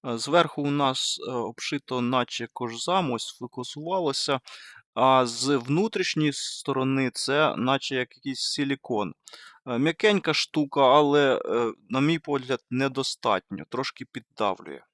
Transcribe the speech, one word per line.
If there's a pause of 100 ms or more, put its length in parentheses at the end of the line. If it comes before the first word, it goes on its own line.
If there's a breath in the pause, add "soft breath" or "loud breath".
Е,
зверху
у
нас,
е,
обшито
наче
кожзам,
ось
сфокусувалося. (540 loud breath)
А
з
внутрішньої
сторони
це
наче
як
якийсь
силікон. (520 loud breath)
Е,
м'якенька
штука,
але,
е, (160)
на
мій
погляд, (100)
недостатньо,
трошки
піддавлює. (120)